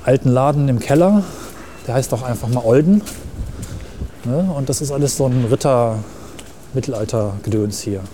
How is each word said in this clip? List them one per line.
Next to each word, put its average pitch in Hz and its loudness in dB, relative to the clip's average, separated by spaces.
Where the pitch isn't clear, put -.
alten 131 4
Laden 139 4
im 123 2
Keller, 185 4
der 120 -2
heißt 135 0
auch 120 -2
einfach 123 -4
mal 123 0
Olden. 156 6
Ne? 151 0
Und 139 -4
das 143 -2
ist 147 -4
alles 139 0
so 139 2
ein 127 2
Ritter-Mittelalter-Gedöns 110 -2
hier. 98 -6